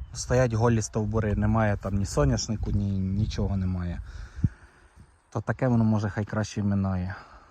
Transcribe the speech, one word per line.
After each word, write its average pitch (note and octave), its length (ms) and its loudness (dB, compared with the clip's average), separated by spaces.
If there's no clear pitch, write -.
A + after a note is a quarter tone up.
стоять B2+ 400 2
голі A2+ 280 4
стовбури, G#2+ 540 0
немає G#2+ 420 2
там G2 180 -4
ні G2+ 100 0
соняшнику, A#2 680 0
ні, G2+ 280 0
нічого G2 580 0
немає. F2+ 440 -4
То G#2+ 120 -4
таке B2 260 -2
воно, A#2 160 4
може, A2 260 2
хай G2+ 160 -4
краще - 340 -4
й G#2 40 0
минає. G2 520 -2